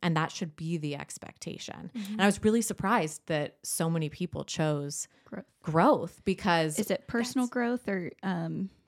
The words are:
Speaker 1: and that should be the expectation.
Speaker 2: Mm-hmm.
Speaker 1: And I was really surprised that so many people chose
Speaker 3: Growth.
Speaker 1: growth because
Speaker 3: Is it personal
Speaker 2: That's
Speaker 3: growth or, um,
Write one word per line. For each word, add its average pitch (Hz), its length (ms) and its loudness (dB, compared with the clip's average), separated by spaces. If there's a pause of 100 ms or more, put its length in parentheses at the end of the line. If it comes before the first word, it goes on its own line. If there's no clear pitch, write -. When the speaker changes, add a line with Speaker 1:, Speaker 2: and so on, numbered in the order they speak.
Speaker 1:
and 170 140 2
that 156 160 0
should 160 240 -8
be 165 180 -4
the 147 220 -4
expectation. - 1000 -12
Speaker 2:
Mm-hmm. 208 180 -8
Speaker 1:
And 214 80 -2
I 196 40 6
was 202 180 4
really 220 180 4
surprised 196 640 0
that 147 360 -2
so - 260 0
many 160 200 0
people - 340 -6
chose 143 640 -2 (160)
Speaker 3:
Growth. - 220 -12 (180)
Speaker 1:
growth 170 640 4
because 165 520 2
Speaker 3:
Is 208 140 0
it - 160 -2
personal 247 380 0
Speaker 2:
That's 240 80 -4
Speaker 3:
growth 240 340 -2
or, 185 240 -2 (100)
um, 175 480 -2 (180)